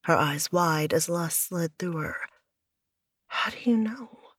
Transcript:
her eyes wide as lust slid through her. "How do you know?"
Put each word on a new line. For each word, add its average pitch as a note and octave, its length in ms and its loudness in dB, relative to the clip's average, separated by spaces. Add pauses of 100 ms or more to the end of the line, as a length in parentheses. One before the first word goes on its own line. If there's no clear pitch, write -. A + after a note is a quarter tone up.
her E3 100 6
eyes D3 360 0
wide D#3+ 420 2
as D#3+ 160 2
lust E3+ 320 -2
slid E3 360 -4
through F3 200 -4
her. - 240 -6 (1040)
"How - 240 -4
do - 60 -12 (120)
you A#3 60 6
know?" A3 640 -4